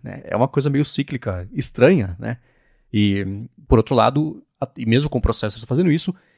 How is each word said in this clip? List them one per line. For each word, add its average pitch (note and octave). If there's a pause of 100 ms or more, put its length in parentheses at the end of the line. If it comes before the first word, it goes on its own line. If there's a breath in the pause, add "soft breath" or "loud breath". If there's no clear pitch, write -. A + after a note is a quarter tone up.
né? -
É -
uma B2
coisa C#3+
meio C#3+
cíclica, G#2
estranha, B2
né? A2+ (560)
E, G2+ (400)
por B2
outro B2
lado, C3+ (200)
a-, C3+
e A#2+
mesmo C3+
com B2+
o -
processo A2
fazendo D#3+
isso, E3+ (240 soft breath)